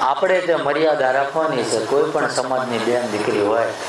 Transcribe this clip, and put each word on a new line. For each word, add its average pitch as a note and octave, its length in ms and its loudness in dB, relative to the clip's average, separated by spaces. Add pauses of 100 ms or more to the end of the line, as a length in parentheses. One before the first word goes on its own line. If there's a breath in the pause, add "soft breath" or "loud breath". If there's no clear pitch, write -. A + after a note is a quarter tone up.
આપણે F3 400 0
તે E3+ 140 0
મર્યાદા C#3+ 560 0
રાખવાની C#3 520 -2
છે. A2+ 220 -2
કોઈ D3 260 2
પણ D3 180 0
સમાજની B2+ 500 -2
બેન A#2+ 320 0
દીકરી G#2+ 300 0
હોય A2 240 2 (240)